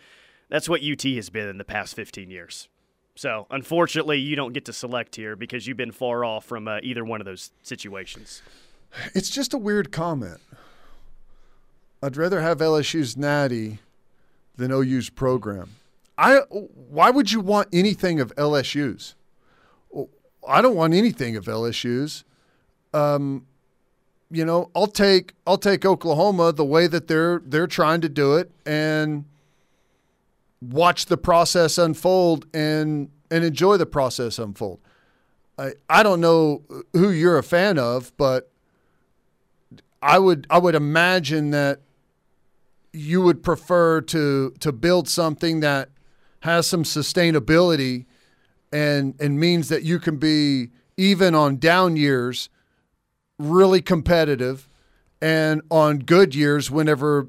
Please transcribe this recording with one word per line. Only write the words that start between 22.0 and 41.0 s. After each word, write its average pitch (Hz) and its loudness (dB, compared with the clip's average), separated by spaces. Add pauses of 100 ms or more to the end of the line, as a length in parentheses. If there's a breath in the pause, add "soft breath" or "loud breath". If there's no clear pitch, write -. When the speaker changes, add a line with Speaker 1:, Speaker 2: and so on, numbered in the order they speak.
Speaker 2:
Um, 143 -2 (840)
you 160 -4
know, 170 0
I'll 190 0
take, 196 2 (140)
I'll 190 4
take 196 0
Oklahoma 170 2
the 156 0
way 156 4
that 165 -2
they're, 165 0
they're 151 -2
trying 165 0
to 160 -2
do 139 2
it 175 -2 (120)
and 156 -2 (1400)
watch 156 0
the 170 0
process 170 2
unfold 170 2
and, 151 -2 (220)
and 165 0
enjoy 170 2
the 165 -2
process 127 -4
unfold. 101 -10 (760)
I, 135 -10 (160)
I 180 6
don't 185 2
know 165 2 (320)
who 185 4
you're 165 4
a 120 0
fan 175 0
of, 123 -4
but 131 -2 (1500)
I 151 6
would, 180 2
I 170 6
would 175 4
imagine 151 0